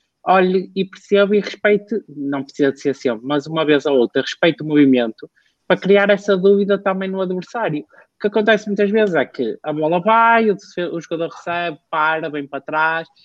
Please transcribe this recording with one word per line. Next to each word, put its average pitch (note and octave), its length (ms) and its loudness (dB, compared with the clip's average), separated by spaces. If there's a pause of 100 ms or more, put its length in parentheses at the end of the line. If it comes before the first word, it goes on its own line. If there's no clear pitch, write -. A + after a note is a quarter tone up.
(260)
olhe F#3 500 2
e F#3+ 100 -2
perceba G3+ 500 0
e G#3 60 4
respeite, G#3 680 -2
não C#3 360 -6
precisa C#3 280 0
de C3+ 80 -8
ser C3+ 160 -2
sempre, A#2+ 300 -4
mas C#3+ 220 -4
uma D#3+ 180 -2
vez D3 200 2
ou C#3+ 120 2
outra, B2 240 0
respeite - 400 -2
o D3+ 40 -8
movimento C3+ 640 2 (380)
para F#3 120 2
criar G3+ 300 4
essa G3 280 2
dúvida G3 400 2
também F#3+ 320 -4
no F#3+ 120 -4
adversário. F#3 600 -6
O - 400 -20
que G#3+ 60 -2
acontece G#3+ 400 0
muitas G3+ 240 0
vezes G#3 240 2
é C3 100 2
que A2+ 380 -6
a D#3 100 -6
bola D#3 260 0
vai, A3+ 520 2
o F#3+ 40 0
defe-, - 280 -10 (100)
o E3+ 80 -6
jogador D#3+ 320 -6
recebe, F3 460 -8 (100)
para, D#3+ 400 -2
vem D3 160 -8
para C#3 160 -10
trás, D#3+ 460 -2 (180)